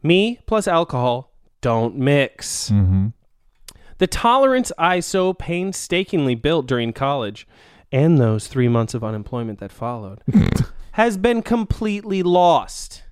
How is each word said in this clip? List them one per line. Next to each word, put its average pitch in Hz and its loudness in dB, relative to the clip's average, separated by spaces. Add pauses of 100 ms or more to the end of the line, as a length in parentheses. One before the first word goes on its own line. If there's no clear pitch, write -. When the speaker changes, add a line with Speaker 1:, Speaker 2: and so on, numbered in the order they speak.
Speaker 1:
Me 196 2
plus 214 -2
alcohol 131 -2 (300)
don't 117 0
mix. 139 0
Speaker 2:
Mm-hmm. 95 4 (880)
Speaker 1:
The 185 2
tolerance 254 2
I 180 2
so 185 0
painstakingly 175 -2
built 147 0
during 120 -2
college 131 -6 (440)
and 147 4
those 110 2
three 123 2
months 113 0
of 113 -6
unemployment 110 -8
that 98 -14
followed 110 -12 (380)
Speaker 2:
<laughs> - -6
Speaker 1:
has 220 2
been 226 2
completely 208 -2
lost. 175 2